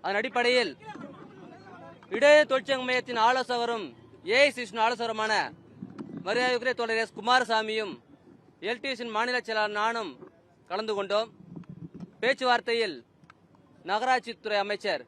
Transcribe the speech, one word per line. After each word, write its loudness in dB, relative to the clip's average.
அதன் -2
அடிப்படையில் 2
இடையே 8
தொழிற்சங்க 0
மையத்தின் 0
ஆலோசகரும் 0
ஏ 4
ஐ 4
சி -6
ஆலோசகருமான 0
மரியாதைக்குரிய 0
தோழர் 0
எஸ் -8
குமாரசாமியும் 2
எல் -6
டி -4
சியின் -8
மாநில 0
செயலாளர் -2
நானும் -2
கலந்து -4
கொண்டோம். 0
பேச்சுவார்த்தையில் 0
நகராட்சித்துறை 0
அமைச்சர் -4